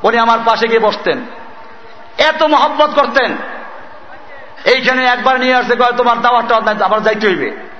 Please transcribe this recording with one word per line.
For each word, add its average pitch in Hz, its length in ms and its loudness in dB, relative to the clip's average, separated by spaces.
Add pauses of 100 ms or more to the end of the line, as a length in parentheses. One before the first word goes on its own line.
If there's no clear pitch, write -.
উনি 226 140 2
আমার 226 280 4
পাশে 226 220 2
গিয়ে 226 120 2
বসতেন, 196 460 -2 (920)
এত 311 260 2
মহব্বত 294 520 2
করতেন। 247 400 0 (1300)
এইখানে 254 400 2
একবার 247 340 2
নিয়ে 254 160 2
আসছে, 240 200 2
কয়, 247 160 2
"তোমার 240 300 2
দাওয়াত 240 260 2
টাওয়াত 226 180 2
নাই, 214 200 0
আবার 214 180 0
যাইতে 214 240 0
হইবে।" 143 240 -2 (280)